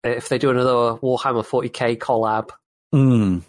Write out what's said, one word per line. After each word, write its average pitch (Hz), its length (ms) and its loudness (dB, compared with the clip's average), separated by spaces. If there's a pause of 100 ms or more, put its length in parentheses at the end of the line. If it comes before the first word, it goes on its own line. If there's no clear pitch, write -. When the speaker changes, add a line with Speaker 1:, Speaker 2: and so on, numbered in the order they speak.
Speaker 1:
if 120 240 -4
they 131 100 0
do 139 120 2
another 123 500 2
Warhammer 127 440 -2
forty 123 240 -4
K 117 280 -4
collab. 110 540 -2 (440)
Speaker 2:
Mm. 113 540 4